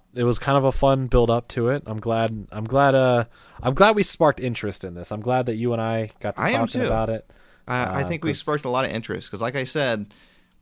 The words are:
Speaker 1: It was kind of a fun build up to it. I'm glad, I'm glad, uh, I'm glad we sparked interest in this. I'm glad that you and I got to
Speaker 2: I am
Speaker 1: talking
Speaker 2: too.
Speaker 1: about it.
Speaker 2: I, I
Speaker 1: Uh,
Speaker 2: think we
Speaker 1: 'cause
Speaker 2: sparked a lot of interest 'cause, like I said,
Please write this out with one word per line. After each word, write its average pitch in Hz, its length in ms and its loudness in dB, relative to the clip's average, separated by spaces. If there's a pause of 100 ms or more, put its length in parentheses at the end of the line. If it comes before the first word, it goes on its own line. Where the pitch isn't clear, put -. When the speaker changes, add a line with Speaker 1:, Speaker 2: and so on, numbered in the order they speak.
(160)
Speaker 1:
It 123 80 -2
was 120 160 2
kind 139 180 2
of 135 60 4
a 135 80 4
fun 135 360 2
build 117 220 4
up 117 200 0
to 117 200 -2
it. 143 160 -2
I'm 107 140 -8
glad, 113 520 -2
I'm 110 120 -8
glad, 135 320 4
uh, 123 300 4 (360)
I'm 131 120 0
glad 208 240 6
we 202 60 4
sparked - 360 2
interest 117 460 -6
in 87 80 -10
this. 87 180 -12
I'm 107 100 -6
glad 123 260 0
that 113 80 -2
you 120 180 0
and 113 80 -2
I 113 300 -2 (100)
got 101 140 -6
to - 60 -8
Speaker 2:
I 185 100 0
am 117 160 0
Speaker 1:
talking 254 140 -4
Speaker 2:
too. 233 60 0
Speaker 1:
about 110 220 0
it. 110 200 -6 (380)
Speaker 2:
I, 123 160 -2
I 127 200 -2
Speaker 1:
Uh, - 40 -4
Speaker 2:
think 165 160 -6
we 160 80 -2
Speaker 1:
'cause 147 80 -6
Speaker 2:
sparked 147 260 -4
a 127 40 -4
lot 127 160 0
of 80 60 -4
interest 101 380 -8
'cause, 101 120 -10
like 123 160 -4
I 131 80 -4
said, 117 480 -2 (480)